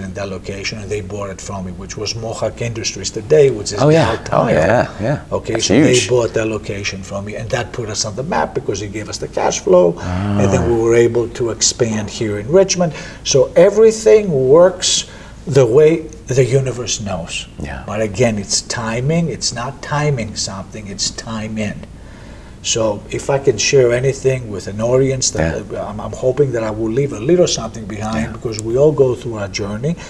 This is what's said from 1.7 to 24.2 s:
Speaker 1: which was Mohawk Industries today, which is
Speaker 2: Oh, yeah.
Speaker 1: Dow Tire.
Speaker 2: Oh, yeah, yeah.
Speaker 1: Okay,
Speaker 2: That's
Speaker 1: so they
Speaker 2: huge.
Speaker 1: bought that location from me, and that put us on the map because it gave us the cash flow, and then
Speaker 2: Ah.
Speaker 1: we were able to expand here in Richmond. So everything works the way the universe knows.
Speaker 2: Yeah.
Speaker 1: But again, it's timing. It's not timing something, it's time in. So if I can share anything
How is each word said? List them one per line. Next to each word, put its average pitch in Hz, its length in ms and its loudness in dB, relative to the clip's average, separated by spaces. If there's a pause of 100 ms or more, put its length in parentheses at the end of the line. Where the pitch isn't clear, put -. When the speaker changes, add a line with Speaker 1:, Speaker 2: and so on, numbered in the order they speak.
Speaker 1:
which 90 240 -12
was 104 180 -6
Mohawk 110 460 -6
Industries 110 500 -6
today, 143 380 4
which 104 240 -4
is 104 80 0
Speaker 2:
Oh, 143 80 6
yeah. 139 260 4
Speaker 1:
Dow - 80 -8
Tire. - 180 0
Speaker 2:
Oh, - 120 2
yeah, 90 340 2 (140)
yeah. 113 360 -4
Speaker 1:
Okay, 104 160 -6
Speaker 2:
That's 113 120 -2
Speaker 1:
so - 80 4
they 127 220 6
Speaker 2:
huge. 117 120 2
Speaker 1:
bought 117 280 2
that 110 120 0
location 101 560 -6
from 101 220 -8
me, 104 100 -10
and 117 140 -8
that 120 240 -4
put 113 160 -6
us 104 160 -4
on 104 100 -8
the 131 80 -6
map 175 320 -2
because 107 260 -4
it 101 120 -8
gave 107 160 -8
us - 80 -8
the 123 100 -8
cash - 320 -2
flow, 180 280 6 (520)
and 101 140 4
then 92 100 4
Speaker 2:
Ah. - 60 0
Speaker 1:
we 117 120 2
were 117 140 4
able 117 320 4 (120)
to 120 100 -2
expand 107 600 -2
here 104 300 -4
in 104 100 -10
Richmond. 180 440 2 (320)
So 127 320 4
everything 214 640 6 (240)
works 175 580 4 (400)
the 135 200 6
way 156 380 6 (240)
the 127 180 2
universe 120 560 -2
knows. 95 460 -8 (120)
Speaker 2:
Yeah. 71 260 -10
Speaker 1:
But 98 160 -6
again, 110 360 0
it's - 240 -4
timing. 131 640 -2
It's - 240 -4
not 123 300 -8
timing 139 560 -2
something, 101 500 -10
it's 98 240 -6
time 110 460 -8
in. 104 180 -4 (840)
So 107 480 -2
if - 200 -8
I 139 100 2
can 127 180 2
share 123 360 4
anything 127 580 0